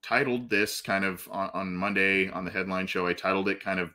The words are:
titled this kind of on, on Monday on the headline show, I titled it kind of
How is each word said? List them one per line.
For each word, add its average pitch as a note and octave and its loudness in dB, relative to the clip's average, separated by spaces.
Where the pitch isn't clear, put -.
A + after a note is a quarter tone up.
titled B2 0
this G#2 2
kind G2 0
of F#2+ -2
on, F#2+ -4
on F#2 -4
Monday F#2+ 2
on F#2 -6
the F2 -6
headline F#2+ -2
show, F2+ 0
I F2 2
titled F#2+ 0
it G2 -2
kind F#2+ -2
of F2 -2